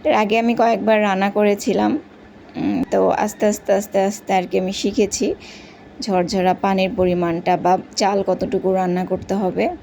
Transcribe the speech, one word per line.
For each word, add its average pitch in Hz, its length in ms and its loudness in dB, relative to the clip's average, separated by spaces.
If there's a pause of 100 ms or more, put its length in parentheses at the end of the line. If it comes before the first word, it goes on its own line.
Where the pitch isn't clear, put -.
এর 302 100 2
আগে 220 240 2
আমি 233 160 2
কয়েকবার 220 480 2
রান্না 196 280 0
করেছিলাম, 208 680 2 (580)
উম, - 340 -2
তো 190 180 2
আস্তে - 380 0
আস্তে, 208 260 0
আস্তে 202 260 0
আস্তে 196 340 -2
আর 185 180 2
কি 190 80 0
আমি 190 140 -2
শিখেছি 202 640 -2 (640)
ঝরঝরা 185 540 0
পানির 190 420 0
পরিমাণটা 175 600 0
বা 180 220 2 (180)
চাল 202 260 0
কতটুকু 190 500 -2
রান্না 180 320 0
করতে 185 300 -4
হবে। 208 360 -2 (120)